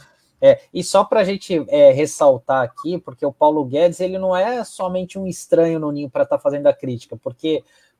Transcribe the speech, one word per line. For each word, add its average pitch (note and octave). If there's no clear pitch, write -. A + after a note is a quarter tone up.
É, -
e F3
só F#3+
pra G#3
gente, F#3+
é, C#3+
ressaltar C3+
aqui, D#3+
porque C#3+
o C3+
Paulo D3+
Guedes, D#3+
ele F#3
não F#3+
é A3
somente F#3
um F#3+
estranho E3
no D3+
ninho C#3+
pra C#3
tá C#3+
fazendo C#3+
a C#3+
crítica, B2
porque C3+